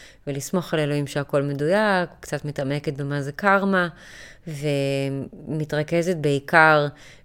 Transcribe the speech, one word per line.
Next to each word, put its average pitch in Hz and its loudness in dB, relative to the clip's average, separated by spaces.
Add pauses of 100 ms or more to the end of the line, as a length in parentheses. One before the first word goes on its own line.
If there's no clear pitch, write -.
(260)
ולסמוך 143 -4
על 156 2
אלוהים 147 0
שהכל 143 -2
מדויק, 175 0 (100)
קצת - -8
מתעמקת 147 -4
במה 143 -4
זה 139 -6
קרמה, 196 2 (580)
ומתרכזת 147 -2
בעיקר 147 4 (380)